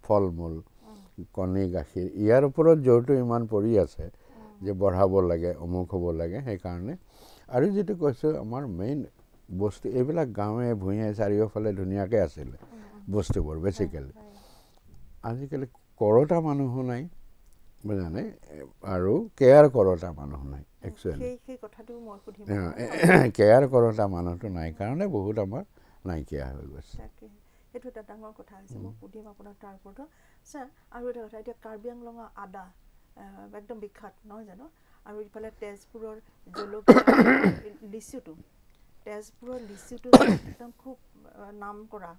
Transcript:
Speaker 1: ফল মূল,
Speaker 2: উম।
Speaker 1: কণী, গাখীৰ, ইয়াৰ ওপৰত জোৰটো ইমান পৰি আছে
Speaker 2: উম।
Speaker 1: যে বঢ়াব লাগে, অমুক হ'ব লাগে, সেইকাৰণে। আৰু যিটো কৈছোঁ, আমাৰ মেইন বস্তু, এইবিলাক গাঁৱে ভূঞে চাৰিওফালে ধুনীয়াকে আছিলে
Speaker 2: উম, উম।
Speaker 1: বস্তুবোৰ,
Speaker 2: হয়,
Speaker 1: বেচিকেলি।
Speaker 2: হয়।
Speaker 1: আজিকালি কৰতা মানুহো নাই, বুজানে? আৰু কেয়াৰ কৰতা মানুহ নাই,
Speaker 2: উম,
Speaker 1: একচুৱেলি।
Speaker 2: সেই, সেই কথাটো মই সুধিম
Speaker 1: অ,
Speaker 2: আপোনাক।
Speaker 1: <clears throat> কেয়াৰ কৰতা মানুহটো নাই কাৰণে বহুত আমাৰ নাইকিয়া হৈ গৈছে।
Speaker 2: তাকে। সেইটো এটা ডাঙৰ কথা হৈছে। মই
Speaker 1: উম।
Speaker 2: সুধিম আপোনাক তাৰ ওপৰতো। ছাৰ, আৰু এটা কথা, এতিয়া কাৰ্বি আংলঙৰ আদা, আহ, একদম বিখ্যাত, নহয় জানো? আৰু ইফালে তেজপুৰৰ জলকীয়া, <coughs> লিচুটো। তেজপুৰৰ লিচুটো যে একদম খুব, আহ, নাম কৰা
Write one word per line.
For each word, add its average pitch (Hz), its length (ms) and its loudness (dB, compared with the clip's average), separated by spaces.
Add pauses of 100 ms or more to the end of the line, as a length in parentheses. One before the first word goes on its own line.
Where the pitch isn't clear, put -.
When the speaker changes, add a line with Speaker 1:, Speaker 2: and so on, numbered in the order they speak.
Speaker 1:
ফল 104 260 4
মূল, 85 260 -8
Speaker 2:
উম। - 760 -18
Speaker 1:
কণী, 92 380 -2
গাখীৰ, 90 440 -6
ইয়াৰ 110 280 4
ওপৰত 160 360 6
জোৰটো 127 340 6
ইমান 120 340 0
পৰি 107 300 0
আছে 82 280 0
Speaker 2:
উম। - 600 -18
Speaker 1:
যে 101 80 -4
বঢ়াব 92 480 4
লাগে, 87 320 0
অমুক 90 420 -6
হ'ব 87 160 -2
লাগে, 82 300 -6
সেইকাৰণে। 98 540 -8 (540)
আৰু 131 220 2
যিটো 196 240 -2
কৈছোঁ, 151 420 0
আমাৰ 120 300 -8
মেইন 107 320 -4 (500)
বস্তু, 98 400 -4
এইবিলাক 135 400 -2
গাঁৱে 107 440 -4
ভূঞে 104 400 -2
চাৰিওফালে 104 600 0
ধুনীয়াকে 98 480 -2
আছিলে 73 420 -6
Speaker 2:
উম, - 260 -20
উম। - 200 -20
Speaker 1:
বস্তুবোৰ, 87 540 -2
Speaker 2:
হয়, - 0 -
Speaker 1:
বেচিকেলি। 85 480 -4
Speaker 2:
হয়। - 240 -20 (880)
Speaker 1:
আজিকালি 135 440 -8 (320)
কৰতা 127 400 6
মানুহো 139 440 -2
নাই, 123 200 -6 (800)
বুজানে? 98 420 -4 (600)
আৰু 95 300 0 (160)
কেয়াৰ 139 400 10
কৰতা 92 420 2
মানুহ 71 320 -12
নাই, 69 200 -12 (160)
Speaker 2:
উম, - 40 -20
Speaker 1:
একচুৱেলি। 78 360 -8
Speaker 2:
সেই, 247 180 -8
সেই 254 200 -18
কথাটো 226 420 -20
মই 214 200 -18
সুধিম 208 280 -20
Speaker 1:
অ, 101 100 -4
Speaker 2:
আপোনাক। 92 260 -6 (180)
Speaker 1:
<clears throat> 165 360 6
কেয়াৰ 113 300 8
কৰতা 113 400 2
মানুহটো 87 420 -6
নাই 82 220 -6
কাৰণে 127 360 -6
বহুত 107 320 -4
আমাৰ 107 240 -6 (400)
নাইকিয়া 76 420 -8
হৈ 69 220 -12
গৈছে। 71 280 -18
Speaker 2:
তাকে। - 320 -18 (380)
সেইটো 247 220 -18
এটা 240 160 -18
ডাঙৰ 214 300 -20
কথা - 220 -20
হৈছে। 190 220 -20
মই 196 140 -16
Speaker 1:
উম। - 20 -20
Speaker 2:
সুধিম 208 340 -20
আপোনাক 202 300 -20
তাৰ 202 180 -20
ওপৰতো। 202 280 -20 (420)
ছাৰ, 277 220 -18 (220)
আৰু 240 180 -14
এটা 240 140 -10
কথা, 220 160 -18
এতিয়া 233 200 -14
কাৰ্বি 220 320 -16
আংলঙৰ 233 460 -18
আদা, 196 280 -16
আহ, 196 880 -20
একদম 208 260 -16
বিখ্যাত, 208 340 -18 (100)
নহয় 214 220 -18
জানো? 202 200 -20 (380)
আৰু 208 180 -16
ইফালে 214 320 -14
তেজপুৰৰ 214 640 -16 (380)
জলকীয়া, 208 520 4 (460)
<coughs> - 380 -12
লিচুটো। 220 440 -16 (640)
তেজপুৰৰ 214 600 -16
লিচুটো 202 520 -6
যে 269 160 8 (120)
একদম 240 320 -18
খুব, 262 240 -20 (240)
আহ, 202 300 -20
নাম 208 340 -16
কৰা 202 340 -18